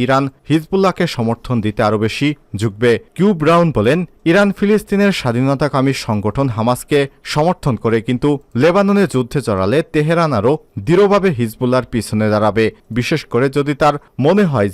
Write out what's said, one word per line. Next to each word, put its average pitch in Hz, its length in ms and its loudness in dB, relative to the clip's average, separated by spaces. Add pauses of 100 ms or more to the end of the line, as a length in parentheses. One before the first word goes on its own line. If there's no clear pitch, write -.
ইরান 135 200 0 (260)
হিজবুল্লাহকে 175 560 0 (120)
সমর্থন 117 380 -4 (100)
দিতে 107 220 -4
আরও 107 180 0
বেশি 143 220 -2 (320)
ঝুঁকবে। 110 320 0 (240)
কিউ 190 140 2 (120)
ব্রাউন 170 260 2 (100)
বলেন, 120 220 2 (300)
ইরান 202 280 4
ফিলিস্তিনের 202 640 0
স্বাধীনতাকামী 135 720 0 (120)
সংগঠন 107 500 -2
হামাসকে 123 440 -2 (340)
সমর্থন 156 400 0 (100)
করে, 113 140 2 (100)
কিন্তু 127 220 0 (320)
লেবাননে 196 520 2
যুদ্ধে 127 340 -2
জড়ালে 101 320 0 (140)
তেহরান 160 460 0
আরও 120 140 2 (340)
দৃঢ়ভাবে 196 420 4 (100)
হিজবুল্লাহর 123 540 -2
পিছনে 107 400 -2
দাঁড়াবে, 107 320 2 (320)
বিশেষ 139 240 -2 (100)
করে 123 140 0 (120)
যদি 143 240 0
তার 147 140 2 (300)
মনে 196 260 4
হয় 104 220 0